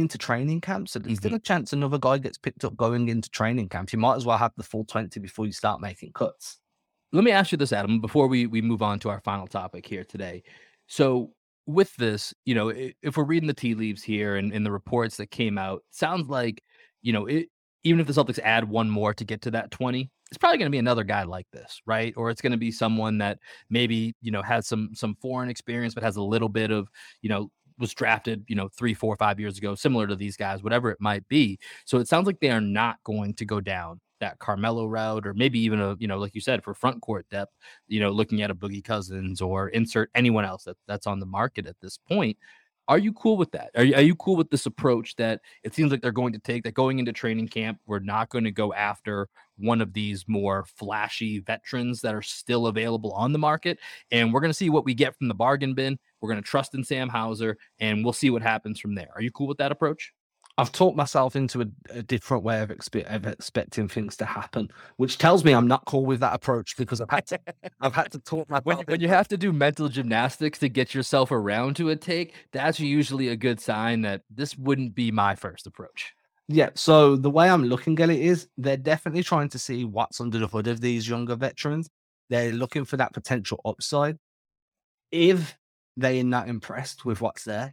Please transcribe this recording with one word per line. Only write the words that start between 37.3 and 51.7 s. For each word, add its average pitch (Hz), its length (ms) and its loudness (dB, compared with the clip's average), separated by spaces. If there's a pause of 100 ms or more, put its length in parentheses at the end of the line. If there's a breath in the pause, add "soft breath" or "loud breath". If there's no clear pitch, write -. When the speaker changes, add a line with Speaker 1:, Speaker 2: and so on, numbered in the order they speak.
Speaker 2:
you 107 120 -2
know, 104 100 2
looking 104 320 0
at 104 80 -2
a 95 60 -4
Boogie 98 280 -10
Cousins 95 580 -6
or 95 280 -2
insert 113 460 0
anyone 117 300 4
else 92 180 -8
that, 90 140 -14 (100)
that's 101 180 -8
on 98 140 -2
the 95 80 -6
market 101 400 -4
at 85 140 -14
this - 160 -16
point. 160 400 -2 (520 soft breath)
Are 147 80 6
you 214 160 2
cool 220 240 2
with 175 140 0
that? - 260 -10
Are 120 60 8
you, 139 120 8
are 139 60 8
you 165 140 10
cool 185 200 0
with 165 140 2
this 139 160 0
approach 120 500 0
that 113 240 -2 (240 loud breath)
it 110 100 -10
seems 151 160 2
like 135 120 0
they're 123 100 0
going 123 220 -2
to 107 60 -10
take, 117 240 -4
that 117 100 -6
going 131 260 2
into 120 140 -2
training 113 340 -2
camp, 110 380 -6
we're 104 140 -4
not 104 300 -2
gonna 113 220 -2
go 101 220 -2
after 101 560 -4 (280 soft breath)
one 113 220 2
of 98 140 -2
these 104 340 -4
more 98 380 0
flashy 107 760 -6
veterans 120 640 -6